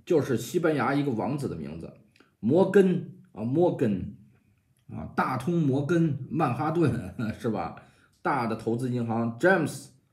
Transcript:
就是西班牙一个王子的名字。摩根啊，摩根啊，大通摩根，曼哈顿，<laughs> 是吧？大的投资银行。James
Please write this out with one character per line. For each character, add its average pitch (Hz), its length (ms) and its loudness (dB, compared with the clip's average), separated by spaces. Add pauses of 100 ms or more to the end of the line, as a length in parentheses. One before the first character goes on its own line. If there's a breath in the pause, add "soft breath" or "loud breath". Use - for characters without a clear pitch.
就 165 160 2
是 131 160 0
西 - 240 -4
班 160 140 2
牙 131 180 0
一 143 100 2
个 143 80 0
王 113 280 -2
子 127 100 -4
的 - 80 -6
名 78 240 -10
字。 - 100 -14 (500 soft breath)
摩 160 300 4
根 185 440 4 (180)
啊， - 100 -10
摩 151 340 2
根 95 380 -2 (800)
啊， - 240 -12
大 143 200 0
通 170 240 0
摩 139 240 0
根， 160 460 0
曼 143 240 0
哈 151 160 -2
顿， 123 440 0
<laughs> 113 220 -6
是 - 120 -6
吧？ 90 340 -6 (400 loud breath)
大 131 240 -2
的 110 80 -4
投 113 220 -2
资 131 120 -4
银 123 160 -2
行。 117 360 -2
James 175 480 2 (240)